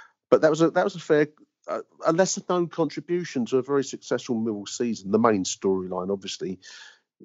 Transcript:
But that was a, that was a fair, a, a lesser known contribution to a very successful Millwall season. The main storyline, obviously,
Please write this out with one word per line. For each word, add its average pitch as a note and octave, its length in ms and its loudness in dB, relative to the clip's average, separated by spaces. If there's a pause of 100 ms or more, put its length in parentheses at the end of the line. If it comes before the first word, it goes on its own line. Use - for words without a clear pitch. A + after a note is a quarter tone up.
(300)
But - 120 6
that D3+ 80 6
was D#3 120 2
a, E3 80 4
that F3+ 140 2
was G3+ 100 -2
a E3+ 60 -12
fair, D3+ 280 2 (400)
a, A2 120 -6 (260)
a - 60 4
lesser F#3 360 0
known F3+ 200 0
contribution D#3+ 760 -4
to C3 120 2
a B2+ 40 2
very C#3 220 0
successful B2 520 -4
Millwall G#2+ 320 -4
season. G2+ 420 -4
The G#2+ 80 4
main A2 260 4
storyline, F#2 680 -2
obviously, G2 480 -8 (640)